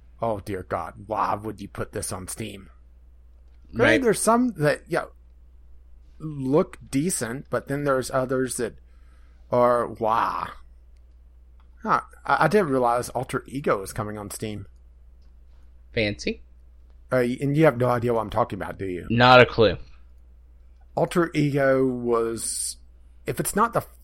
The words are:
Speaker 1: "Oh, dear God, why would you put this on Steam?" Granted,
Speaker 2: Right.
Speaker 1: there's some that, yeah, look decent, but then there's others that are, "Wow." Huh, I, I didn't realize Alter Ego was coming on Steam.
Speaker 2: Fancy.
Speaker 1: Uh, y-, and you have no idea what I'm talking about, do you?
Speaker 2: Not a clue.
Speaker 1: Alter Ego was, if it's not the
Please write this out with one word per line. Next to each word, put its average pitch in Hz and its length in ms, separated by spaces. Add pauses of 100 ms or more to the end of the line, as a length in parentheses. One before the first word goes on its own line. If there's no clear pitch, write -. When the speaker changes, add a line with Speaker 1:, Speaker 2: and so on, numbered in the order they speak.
(220)
Speaker 1:
"Oh, 113 180
dear 92 240
God, 87 320 (100)
why 101 300
would 104 260
you 101 60
put - 240
this - 200
on 92 160
Steam?" 101 420 (1000)
Granted, 233 200
Speaker 2:
Right. 285 100
Speaker 1:
there's 226 180
some 240 380
that, 147 300
yeah, 156 180 (1120)
look 147 600 (100)
decent, 139 600
but 123 160
then 143 160
there's 131 260
others 131 480
that 113 220 (720)
are, 120 340
"Wow." 104 640 (1300)
Huh, 185 180 (240)
I, 143 200
I - 20
didn't 185 220
realize 123 400
Alter 123 360
Ego 139 340
was 95 140
coming 107 240
on 104 140
Steam. 104 340 (1300)
Speaker 2:
Fancy. 107 480 (720)
Speaker 1:
Uh, 127 60
y-, 123 220
and 143 160
you 156 100
have 131 120
no 123 120
idea 120 220
what 113 100
I'm 107 100
talking 107 280
about, - 200
do 95 80
you? 87 240
Speaker 2:
Not 123 280
a 117 60
clue. 101 320 (1160)
Speaker 1:
Alter 170 400
Ego 135 500
was, 117 920 (500)
if 135 120
it's - 160
not 233 180
the - 120 (180)